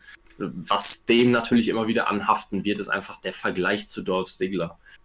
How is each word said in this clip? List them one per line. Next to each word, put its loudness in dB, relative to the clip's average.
Was 4
dem 4
natürlich 0
immer -4
wieder -2
anhaften -4
wird, -4
ist -10
einfach -8
der -10
Vergleich -6
zu -8
Dolph -4
Ziggler. -6